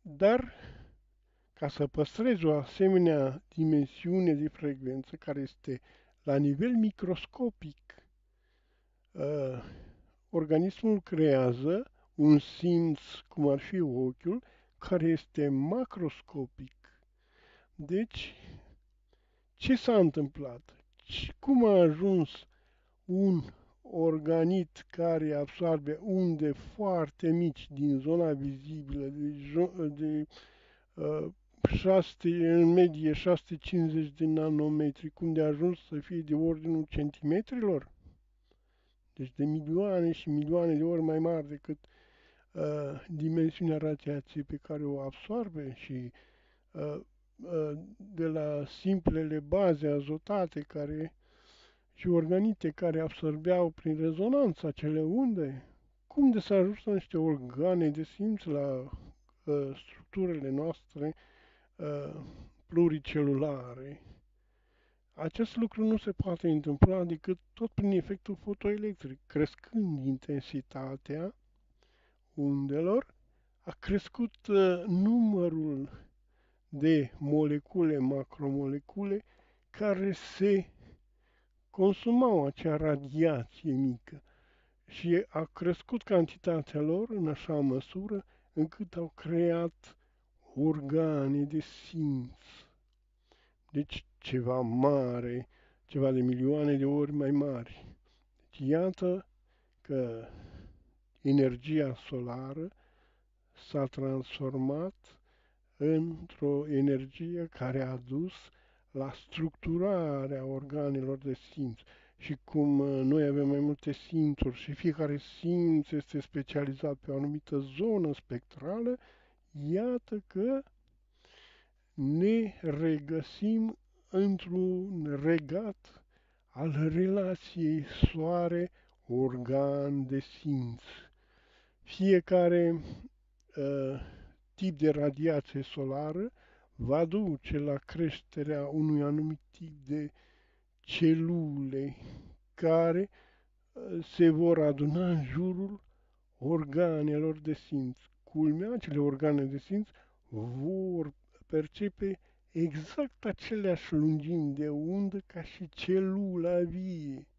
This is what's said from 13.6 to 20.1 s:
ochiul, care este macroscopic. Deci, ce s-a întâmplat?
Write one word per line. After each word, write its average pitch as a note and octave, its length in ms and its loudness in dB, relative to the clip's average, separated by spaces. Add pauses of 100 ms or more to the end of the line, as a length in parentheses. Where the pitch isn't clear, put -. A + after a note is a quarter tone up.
ochiul, C3 640 -2 (340)
care E3 300 0
este D3+ 400 0
macroscopic. C#3+ 1300 -4 (1000)
Deci, F3+ 580 -4 (1200)
ce - 200 2
s-a A#3 220 2
întâmplat? C#3+ 800 0 (280)